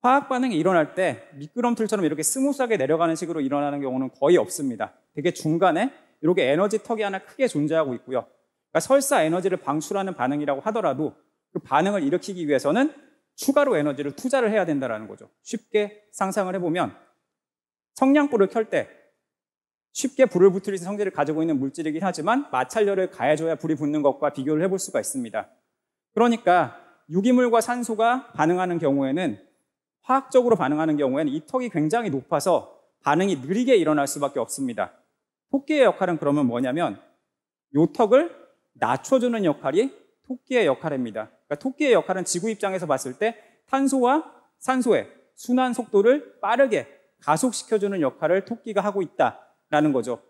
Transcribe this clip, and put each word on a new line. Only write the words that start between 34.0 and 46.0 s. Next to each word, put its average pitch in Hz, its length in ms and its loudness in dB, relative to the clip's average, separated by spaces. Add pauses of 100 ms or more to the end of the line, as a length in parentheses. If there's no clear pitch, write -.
수밖에 139 340 -4
없습니다. 113 520 -6 (580)
토끼의 277 320 2
역할은 180 360 2
그러면 147 280 0
뭐냐면 127 520 -2 (760)
요 175 120 4
턱을 254 480 2 (400)
낮춰주는 226 680 0
역할이 165 480 0 (340)
토끼의 247 400 0
역할입니다. 123 600 -4
그러니까 - 300 -10
토끼의 269 360 0
역할은 185 320 2
지구 175 260 -4
입장에서 190 360 -4
봤을 135 320 -4
때 226 180 -2 (300)
탄소와 269 680 0 (260)
산소의 240 500 0 (260)
순환 254 380 -2
속도를 233 680 0